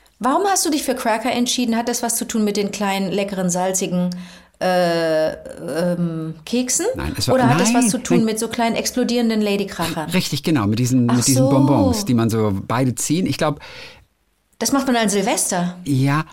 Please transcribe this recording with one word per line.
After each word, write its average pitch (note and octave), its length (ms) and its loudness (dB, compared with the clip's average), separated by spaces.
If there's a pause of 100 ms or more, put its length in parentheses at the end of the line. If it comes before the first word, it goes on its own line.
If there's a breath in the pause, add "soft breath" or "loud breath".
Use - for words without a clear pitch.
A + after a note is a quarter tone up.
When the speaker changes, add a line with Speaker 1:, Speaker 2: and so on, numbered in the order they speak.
(200 loud breath)
Speaker 1:
Warum C#4 280 0
hast F#4+ 180 0
du D#4 60 0
dich D4+ 120 -2
für B3+ 120 -2
Cracker A#3 360 -2
entschieden? B3 460 0
Hat A#3+ 100 -2
das A#3+ 160 -2
was A#3 140 -2
zu A#3 80 -6
tun A3 180 -2
mit G#3 140 0
den G3+ 140 -2
kleinen, G3 400 -2
leckeren, F#3+ 380 -2
salzigen, F3+ 600 -2 (500 loud breath)
äh, E3+ 720 2
ähm, E3 1040 -4 (100)
Keksen? B3+ 400 -2 (100)
Speaker 2:
Nein, - 220 -6
es - 100 -2
war, - 80 4
Speaker 1:
Oder B3+ 140 4
hat E3 120 4
das A3 100 2
Speaker 2:
nein, B3 120 4
Speaker 1:
was G#3+ 80 2
zu B3+ 80 0
tun - 180 0
Speaker 2:
nein. A3+ 80 4
Speaker 1:
mit A3 140 -2
so A3+ 80 -2
kleinen A3+ 280 0
explodierenden A#3 680 0
Ladykrachern? F3+ 680 -2
Speaker 2:
Richtig, F3 320 -2
genau, C#3 240 2
mit A2 120 0
diesen, B2 300 2
Speaker 1:
Ach B2 60 4
Speaker 2:
mit B2 120 2
diesen C3 160 4
Speaker 1:
so. C3+ 60 4
Speaker 2:
Bonbons, C3+ 560 4
die C3 80 2
man A2+ 160 4
so G#2+ 220 2 (160)
beide B2 280 0
ziehen. F3 300 0
Ich C#3 120 -2
glaub, D3+ 220 0 (1000 loud breath)
Speaker 1:
Das B3 100 0
macht C4+ 140 2
man C4 100 2
an A3+ 140 2
Silvester. F#3+ 760 -2
Speaker 2:
Ja, C#3 480 2